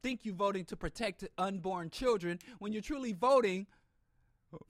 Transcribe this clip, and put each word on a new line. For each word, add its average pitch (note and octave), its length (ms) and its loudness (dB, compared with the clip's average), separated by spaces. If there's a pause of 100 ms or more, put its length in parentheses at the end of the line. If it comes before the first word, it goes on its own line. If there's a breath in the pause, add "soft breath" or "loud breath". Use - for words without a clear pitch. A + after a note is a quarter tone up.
think B3 220 -4
you're G#3 100 -4
voting G3 300 2
to - 120 -8
protect G3 500 -4 (120)
unborn F#3 500 -2
children F3 480 2 (220 loud breath)
when G#3 120 -4
you're G#3+ 120 -4
truly C4 300 -4
voting G3+ 520 4 (1040 soft breath)